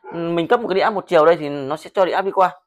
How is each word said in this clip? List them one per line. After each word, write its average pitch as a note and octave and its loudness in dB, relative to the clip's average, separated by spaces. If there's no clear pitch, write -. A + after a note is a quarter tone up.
Mình E3+ -4
cấp B3 2
một - -8
cái F3+ -4
điện F#3 0
áp A3 0
một F#3+ -6
chiều D#3+ 4
đây E3+ 6
thì D3+ -8
nó C#3+ -6
sẽ G3 -18
cho F#3+ 2
điện D3+ -4
áp F#3 0
đi F#3+ -4
qua. F3+ 0